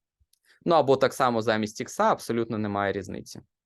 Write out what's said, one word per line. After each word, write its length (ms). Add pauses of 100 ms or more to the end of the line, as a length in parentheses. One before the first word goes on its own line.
(640)
ну 100
або 220
так 160
само 280
замість 400
ікса, 220
абсолютно 540
немає 360
різниці, 480 (240)